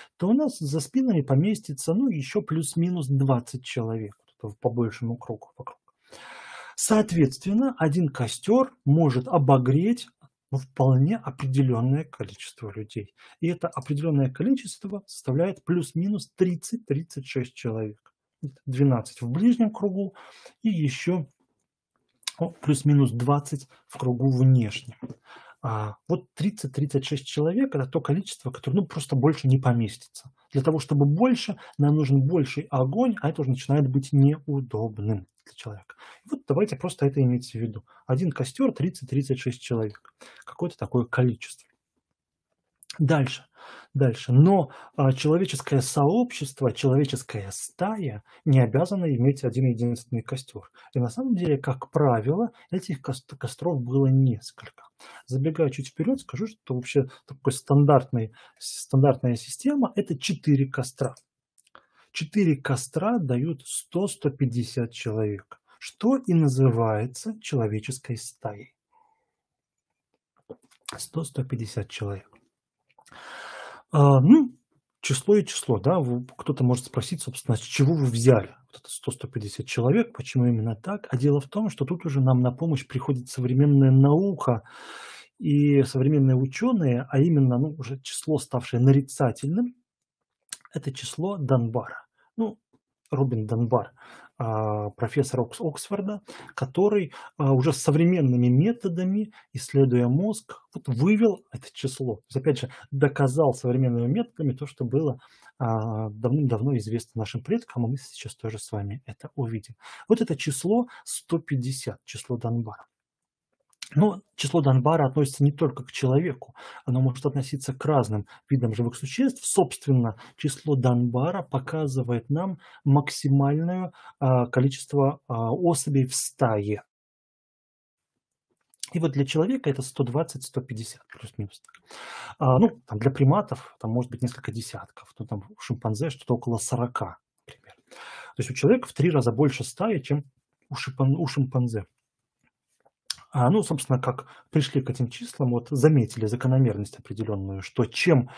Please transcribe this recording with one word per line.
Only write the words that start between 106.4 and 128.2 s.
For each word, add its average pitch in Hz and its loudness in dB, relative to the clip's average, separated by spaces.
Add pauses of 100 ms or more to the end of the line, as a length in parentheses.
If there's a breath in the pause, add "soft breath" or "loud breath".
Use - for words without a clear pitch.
известно 113 -6
нашим 110 -6
предкам, 185 -4
и 110 -2
мы 143 -4
сейчас - -16
тоже 110 -10
с - -16
вами 101 -8
это - -16
увидим. 113 -8 (320 loud breath)
Вот 226 4
это 175 -2
число 208 -2 (160 loud breath)
сто - -4
пятьдесят, 131 -6
число - -8
Данбара. 117 -6 (1120)
Но 196 2 (140)
число 165 0
Данбара 139 4
относится 139 2
не 143 4
только - -2
к - -20
человеку, 139 0 (320 loud breath)
оно 127 0
может 131 0
относиться 135 -4
к - -10
разным 110 2 (240 loud breath)
видам 117 0
живых 117 -2
существ. 254 -2
Собственно, 127 0 (180 loud breath)
число 147 -4
Данбара 123 0
показывает 131 -4
нам 170 -4 (240 loud breath)
максимальное, 143 0 (260 loud breath)
а, 127 4
количество, 135 0
а, 117 -2
особей 151 0
в 127 -6
стае. 104 -2 (2000)